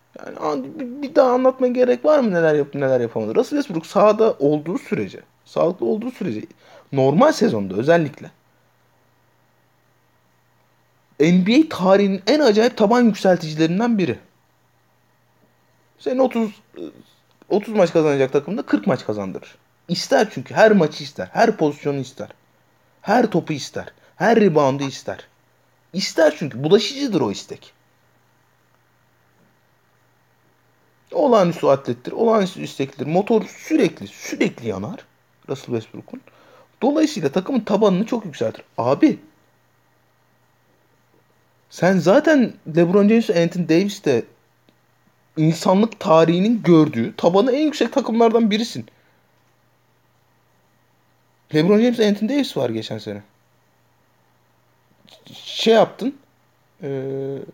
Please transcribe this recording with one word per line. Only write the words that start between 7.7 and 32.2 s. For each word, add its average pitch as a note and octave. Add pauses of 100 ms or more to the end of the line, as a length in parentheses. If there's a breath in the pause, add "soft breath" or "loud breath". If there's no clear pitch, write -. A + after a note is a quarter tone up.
özellikle C#3+ (3000)
N F3
B A3
A D#4+
tarihinin D4
en D4
acayip A#3
taban A#3
yükselticilerinden F#3
biri. C3+ (1800)
Senin B3+
otuz A#3+ (1000)
otuz G#3
maç F#3
kazanacak C#3
takımda F#3
kırk -
maç C#3
kazandırır. G2 (340)
İster G#3+
çünkü. B2+
Her G#3
maçı D#3
ister. F#2
Her G#3+
pozisyonu C#3+
ister. A#2+ (760)
Her A#3
topu D#3
ister. B2 (300 soft breath)
Her A3+
reboundu D3
ister. C3 (720)
İster D4
çünkü. C3+
Bulaşıcıdır A3+
o A#2
istek. - (3500)
Olağanüstü A3+
atlettir. C3+
Olağanüstü G#3+